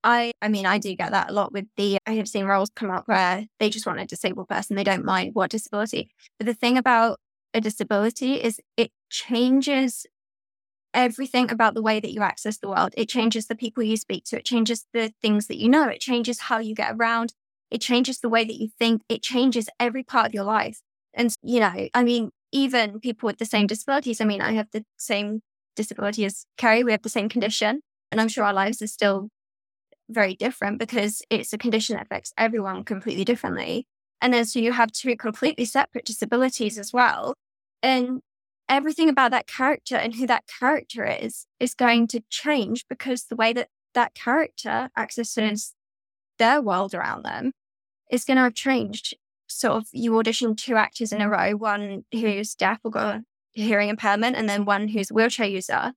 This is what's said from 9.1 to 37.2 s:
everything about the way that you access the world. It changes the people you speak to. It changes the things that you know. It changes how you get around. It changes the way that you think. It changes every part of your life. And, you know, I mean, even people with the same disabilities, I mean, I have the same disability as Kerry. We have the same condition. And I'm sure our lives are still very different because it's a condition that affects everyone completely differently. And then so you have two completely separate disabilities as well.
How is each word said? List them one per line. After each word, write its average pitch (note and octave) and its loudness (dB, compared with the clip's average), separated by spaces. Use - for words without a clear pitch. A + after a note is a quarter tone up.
everything B3 2
about A3+ 4
the A3+ -4
way G#3+ 0
that G#3+ -8
you G#3+ -4
access G#3 -4
the G3+ -10
world. F#3 0
It A3 -2
changes A3+ 0
the A#3 -4
people A#3 -6
you A3 0
speak F#3+ -8
to. - -6
It - -10
changes A3+ 0
the A3 -2
things G#3 2
that - -8
you A3 0
know. C#4+ 6
It - -6
changes A#3+ -2
how A3+ -2
you A3 -6
get G#3+ -2
around. A#3 0
It A3+ -4
changes B3 0
the A#3+ -2
way A3+ 4
that A3 -6
you A3 -4
think. A3+ 2
It A3 -4
changes A#3+ 2
every B3 -2
part A#3+ 0
of A3 -4
your G3+ -2
life. G#3+ -2
And, A3+ 0
you A#3+ 2
know, G3 2
I B3 6
mean, A#3+ 2
even B3 2
people A#3 -6
with G#3 -2
the A3+ -2
same G#3+ 2
disabilities, A#3 -2
I G#3+ 2
mean, G3+ 0
I - 0
have G#3+ 0
the G#3+ -6
same G#3 -4
disability G#3+ -2
as G3+ -6
Kerry. A#3 4
We A#3 2
have G#3+ 2
the A3+ -8
same G#3+ 0
condition. A3 0
And A3 2
I'm A3 2
sure G#3+ -2
our G3+ 2
lives G3 0
are G#3+ -6
still G3+ 0
very G#3 0
different G#3 -4
because G#3+ -2
it's A#3 -2
a G#3+ -6
condition A3 0
that G3 -8
affects - -8
everyone G3+ 0
completely F#3+ -4
differently. A3+ -2
And B3 4
then A#3 4
so A#3+ -4
you A#3 2
have A#3 4
two B3 -2
completely B3 -2
separate - -2
disabilities A#3 0
as G#3 -12
well. B3 2